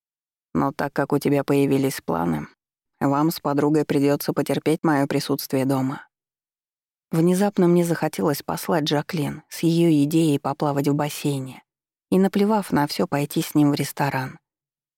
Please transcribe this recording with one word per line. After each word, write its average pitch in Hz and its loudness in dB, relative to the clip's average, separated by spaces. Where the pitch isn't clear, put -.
Но 139 0
так - -6
как 143 -2
у 143 2
тебя 139 0
появились 135 0
планы, 82 -4
вам 143 2
с - -6
подругой 147 0
придётся 143 0
потерпеть 147 -2
моё 143 2
присутствие 139 -2
дома». 135 -2
Внезапно 180 2
мне 175 4
захотелось 160 -2
послать 165 -2
Жаклин 147 -4
с - -8
её 170 4
идеей 151 2
поплавать 139 -2
в 143 2
бассейне 139 -4
и, 185 2
наплевав 202 0
на 147 2
всё, - -4
пойти 147 -2
с - -10
ним 147 4
в - 0
ресторан. 139 -4